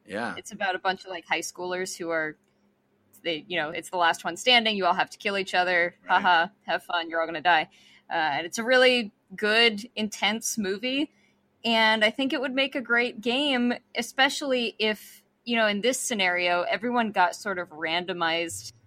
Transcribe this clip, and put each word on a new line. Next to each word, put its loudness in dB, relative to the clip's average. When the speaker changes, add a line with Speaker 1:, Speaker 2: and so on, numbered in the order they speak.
Speaker 1:
yeah. -6
Speaker 2:
It's -16
about -4
a -8
bunch -4
of, -18
like, -12
high -2
schoolers -6
who -6
are, -4
they, -4
you -4
know, -2
it's -10
the -6
last 2
one -6
standing. 2
You 0
all 4
have 0
to -18
kill -4
each -4
other. 2
Speaker 1:
Right. 4
Speaker 2:
Ha 4
ha, 4
have -4
fun. -4
You're -2
all 0
gonna -6
die. 4
Uh, -4
and 0
it's -8
a -4
really 4
good, 2
intense -4
movie. -2
And 4
I 2
think -2
it -2
would -4
make -2
a -2
great 0
game, 0
especially 0
if, -4
you -2
know, 4
in 0
this 0
scenario, 2
everyone -2
got 2
sort -4
of -6
randomized -2